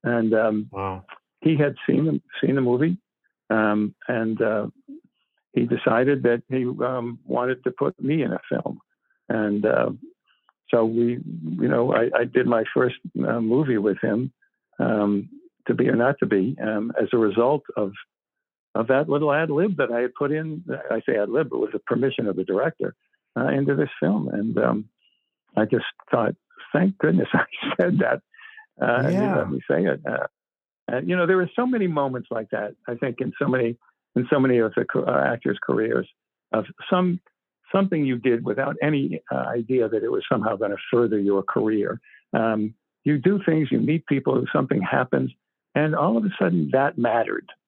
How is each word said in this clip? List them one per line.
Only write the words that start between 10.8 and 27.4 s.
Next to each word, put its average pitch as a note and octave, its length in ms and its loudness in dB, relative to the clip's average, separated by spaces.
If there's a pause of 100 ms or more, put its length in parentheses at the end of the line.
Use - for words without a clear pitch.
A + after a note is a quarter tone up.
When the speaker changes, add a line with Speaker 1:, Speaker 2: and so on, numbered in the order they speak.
Speaker 1:
we, A#2 400 0
you - 440 -4
know, B2+ 260 2
I, A#2 160 2 (100)
I A#2+ 40 2
did B2 220 0
my A2+ 180 2 (100)
first, B2+ 220 2 (300)
uh, A#2 140 0
movie B2 380 2
with G2 220 0
him, B2 320 -2 (460)
um, G#2 500 0 (380)
To B2 80 2
Be B2+ 160 2
or B2+ 60 2
Not B2+ 240 2
to B2+ 60 2
Be, G#2 340 2
um, G#2+ 300 -4 (100)
as G#2+ 120 0
a A#2+ 60 2
result A#2 460 2 (120)
of, G2+ 160 -2 (840)
of A2+ 140 0
that C#3 220 4
little D3 220 2
ad D#3 180 0
lib E3+ 280 0
that B2+ 120 0
I A#2+ 100 0
had B2+ 140 -2
put C#3+ 180 -2
in, D#3 320 -6 (260)
I A2+ 140 0
say A#2 140 0
ad G#2 120 0
lib, C#3+ 200 0
but B2 100 -4
with G#2+ 120 -2
the G#2+ 80 -6
permission A#2+ 480 -2
of F2+ 80 -4
the F#2 80 -2
director, A2 500 -2 (420)
uh, C3 120 0
into C#3 260 2
this D3 160 0 (100)
film. - 280 0
And, A2 300 -2
um, A2 300 0 (680)
I A2 80 4
just A2 220 0 (240)
thought, A2+ 240 2 (380)
"Thank F#3+ 260 2
goodness - 320 2
<laughs> - 20 -4
I - 140 2 (340)